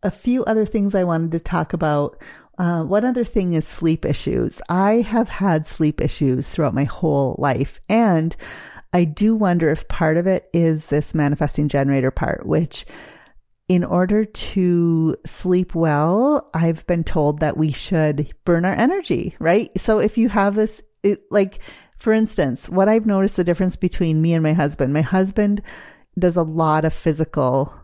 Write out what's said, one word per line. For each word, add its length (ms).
a 80
few 340
other 220
things 280
I 100
wanted 280
to 80
talk 320
about. 480
Uh, 240
one 220
other 200
thing 300
is 120
sleep 380
issues. 640
I 280
have 320
had 380
sleep 340
issues 480
throughout 260
my 100
whole 540
life. 500
And 460
I 120
do 300
wonder 360
if 180
part 280
of 100
it 260
is 340
this 280
manifesting 540
generator 420
part, 340
which 400
in 160
order 420
to 960
sleep 500
well, 760
I've 340
been 180
told 360
that 160
we 160
should 600
burn 220
our 80
energy, 640
right? 320
So 180
if 200
you 100
have 260
this, 280
it, 280
like, 300
for 160
instance, 560
what 200
I've 180
noticed 300
the 80
difference 320
between 440
me 140
and 80
my 100
husband, 400
my 80
husband 640
does 180
a 60
lot 420
of 80
physical 920